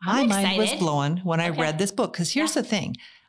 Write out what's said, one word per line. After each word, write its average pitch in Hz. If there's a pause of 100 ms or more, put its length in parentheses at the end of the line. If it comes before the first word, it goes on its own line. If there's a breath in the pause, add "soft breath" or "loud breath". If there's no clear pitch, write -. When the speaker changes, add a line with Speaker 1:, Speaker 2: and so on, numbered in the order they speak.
Speaker 1:
My 202
Speaker 2:
I'm 240
Speaker 1:
mind 196
was 214
Speaker 2:
excited. 254
Speaker 1:
blown 147
when 170
I 170
Speaker 2:
Okay. 156
Speaker 1:
read 156
this 196
book, 220
'cause 170
here's 311
Speaker 2:
Yeah. 294
Speaker 1:
the 240
thing. 180 (340 loud breath)